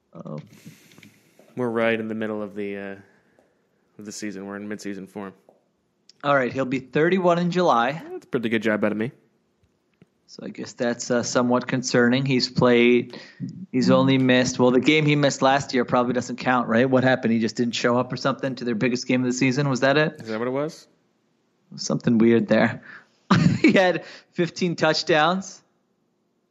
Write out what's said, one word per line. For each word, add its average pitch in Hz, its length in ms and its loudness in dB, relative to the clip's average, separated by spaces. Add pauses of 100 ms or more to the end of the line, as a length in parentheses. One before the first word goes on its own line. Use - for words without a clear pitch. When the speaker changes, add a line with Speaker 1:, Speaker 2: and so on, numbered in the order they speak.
(140)
Speaker 1:
Oh. 78 240 -14 (1200)
Speaker 2:
We're 123 140 -4
right 113 280 0
in 110 100 -6
the 110 60 -8
middle 107 280 -6
of 101 120 -10
the, 101 220 -6
uh, 98 200 -12 (1040)
of 104 60 -18
the 104 80 -14
season. 98 340 -12
We're 101 100 -10
in 104 120 -12
mid-season 101 380 -10
form. 98 260 -12 (920)
Speaker 1:
All 143 100 2
right, 123 180 0
he'll 135 120 -2
be 131 160 -4
thirty-one 175 580 2
in 175 120 -2
July. 143 420 2 (180)
Speaker 2:
That's 370 140 -14
a - 40 -20
pretty 117 200 -4
good 110 140 0
job 107 220 0
out 104 80 0
of 101 60 -6
me. 113 140 -4 (1160)
Speaker 1:
So - 160 -20
I - 40 -12
guess - 240 -14
that's, 120 380 -4
uh, 120 120 0
somewhat 123 460 0
concerning. 127 580 2
He's 127 220 2
played, 120 720 4 (500)
he's 127 200 2
only 131 280 4
missed, 127 400 2
well, 127 140 4
the 123 80 4
game 151 260 4
he 147 80 4
missed 143 260 0
last 135 320 2
year 123 120 2
probably 123 300 0
doesn't 123 220 -6
count, 127 320 0
right? 117 200 2
What 131 160 2
happened? 127 280 2
He 117 60 2
just 110 180 -2
didn't 120 200 -2
show 123 200 2
up 123 160 -2
or 127 40 -6
something 131 400 -4
to 123 80 -10
their 120 100 -2
biggest 123 320 -2
game 127 160 0
of 123 60 -2
the 123 40 0
season? 131 360 0
Was 123 120 -2
that 135 160 2
it? 156 240 0
Speaker 2:
Is 117 80 -16
that 110 120 -6
what 120 80 -4
it 127 40 -6
was? 147 360 -8 (880)
Speaker 1:
Something - 420 -2
weird 113 300 4
there. 113 340 0 (480)
<laughs> 196 60 4 (240)
He 277 120 4
had 180 320 2 (280)
fifteen 170 440 -4
touchdowns, 160 840 0 (920)